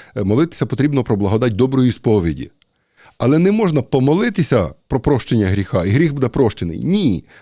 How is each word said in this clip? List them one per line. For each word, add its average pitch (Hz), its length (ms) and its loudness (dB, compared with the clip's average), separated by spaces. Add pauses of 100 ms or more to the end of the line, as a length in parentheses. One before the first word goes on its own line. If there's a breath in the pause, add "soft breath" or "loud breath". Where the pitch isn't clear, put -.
(160 loud breath)
Е, 104 80 -4
молитися 131 420 0
потрібно 135 380 0
про 110 120 0
благодать 104 400 0
доброї 127 360 2
сповіді. 85 580 0 (680 soft breath)
Але 131 200 2
не 185 140 4
можна 175 300 0
помолитися 139 920 0 (140)
про 131 120 -2
прощення 120 460 0
гріха, 95 380 -2
і 92 40 -2
гріх 143 260 2
буде 131 140 -2
прощений. 101 560 -2
Ні, 151 400 0 (180 loud breath)